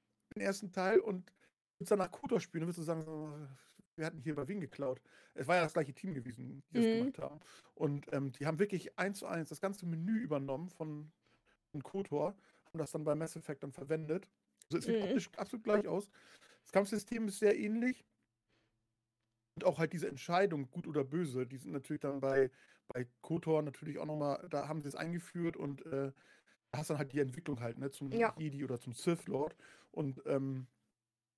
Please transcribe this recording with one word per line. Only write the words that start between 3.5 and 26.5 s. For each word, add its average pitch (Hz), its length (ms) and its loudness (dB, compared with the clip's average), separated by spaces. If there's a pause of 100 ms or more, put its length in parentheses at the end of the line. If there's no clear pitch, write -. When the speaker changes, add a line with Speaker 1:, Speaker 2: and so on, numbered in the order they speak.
Speaker 1:
"Wir 160 100 -2
hatten 165 140 -6
hier 147 160 -2
bei 143 120 -2
wem 202 120 -4
geklaut?" 147 420 -4 (320)
Es 131 140 -2
war 180 80 8
ja 175 80 6
das 151 100 0
gleiche 160 200 0
Team 185 200 -6
gewesen, 127 560 -8
die - 40 -6
das 226 160 6
Speaker 2:
Mhm. - 0 -
Speaker 1:
gemacht 240 280 2
haben. - 220 -6 (340)
Und, 143 380 -2
ähm, 139 200 0
die 143 140 -4
haben 156 120 2
wirklich 190 400 0
eins 196 220 -2
zu - 60 -8
eins 165 240 -2
das 156 100 -10
ganze 196 260 -2
Menü 170 340 0
übernommen 147 500 -2
von, 151 420 -8 (600)
von 143 100 -4
kotor, 190 540 -2 (300)
haben - 120 -8
das 147 140 -2
dann 156 120 -2
bei 151 100 4
Mass 160 220 -2
Effect 156 280 -8
dann 139 80 -6
verwendet. 156 580 -2 (400)
Also 170 80 2
es - 80 -4
sieht 226 140 4
Speaker 2:
Mhm. - 20 2
Speaker 1:
optisch 202 340 2
absolut 220 280 -6
gleich 208 240 4
aus. 185 200 -2 (560)
Das - 80 -16
Kampfsystem 208 560 2
ist 190 120 -4
sehr 202 180 8
ähnlich. 233 480 0 (1500)
Und 165 80 0
auch 185 140 4
halt 160 140 2
diese 170 160 -2
Entscheidung, 170 600 2
gut - 160 -8
oder 147 180 2
böse, 131 420 0
die 131 120 -10
sind - 140 -10
natürlich 147 280 -4
dann 139 200 -2
bei, 135 300 6 (380)
bei 123 180 -4 (160)
kotor 160 400 2
natürlich 147 360 -6
auch 156 80 -4
noch 151 100 -4
mal, 143 340 0
da 143 180 -2
haben 156 120 -4
sie 143 80 -6
es - 80 -8
eingeführt 170 600 -2
und, 143 300 -4
äh, 135 260 0 (600)